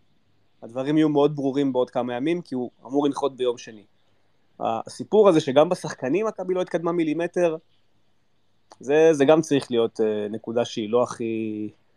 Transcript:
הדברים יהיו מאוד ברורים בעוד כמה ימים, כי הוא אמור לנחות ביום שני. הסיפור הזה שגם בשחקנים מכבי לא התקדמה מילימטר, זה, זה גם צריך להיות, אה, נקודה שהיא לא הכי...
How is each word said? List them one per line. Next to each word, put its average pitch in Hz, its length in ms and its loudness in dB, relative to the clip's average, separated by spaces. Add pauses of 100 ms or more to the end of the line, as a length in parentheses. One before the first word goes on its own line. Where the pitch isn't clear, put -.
(640)
הדברים 131 340 -2
יהיו 156 120 4
מאוד 147 260 2
ברורים 139 380 -2
בעוד 127 160 0
כמה 123 260 -4
ימים, 160 260 -4
כי 139 140 -10
הוא 123 160 -6 (140)
אמור 139 200 -2
לנחות 135 300 -4
ביום 120 220 -4
שני. 107 260 -18 (760)
הסיפור 123 720 2
הזה 160 100 6
שגם 147 300 2
בשחקנים 170 560 -4
מכבי 185 280 -6
לא 180 80 -2
התקדמה 170 300 -4
מילימטר, 165 640 -2 (1200)
זה, 151 320 4
זה 139 140 4
גם 156 160 6
צריך 139 300 0
להיות, 117 300 0
אה, 107 280 -2
נקודה 113 360 -4
שהיא 110 240 -8
לא 120 140 2
הכי... 110 680 -8 (280)